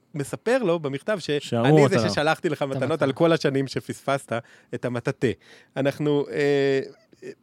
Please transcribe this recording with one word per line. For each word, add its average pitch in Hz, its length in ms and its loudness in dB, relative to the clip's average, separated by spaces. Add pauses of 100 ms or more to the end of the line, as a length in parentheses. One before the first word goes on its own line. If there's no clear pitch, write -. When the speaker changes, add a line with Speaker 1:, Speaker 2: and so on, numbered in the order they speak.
(140)
Speaker 1:
מספר 220 500 -2
לו 170 160 0
במכתב 151 400 -6
ש-, 147 200 -6
Speaker 2:
שההוא 117 280 0
Speaker 1:
"אני 147 220 8
זה - 80 2
Speaker 2:
מתנה. 110 120 2
Speaker 1:
ששלחתי 156 400 0
לך 143 120 -4
Speaker 3:
את 143 60 -2
Speaker 1:
מתנות 135 160 -4
Speaker 3:
המתנה. 151 220 -2
Speaker 1:
על 135 80 2
כל 165 200 4
השנים 135 340 0
שפספסת - 640 -6 (420)
את 123 120 -6
המטאטה." 123 420 -2 (500)
אנחנו, 143 540 0
אה, 139 480 2 (640)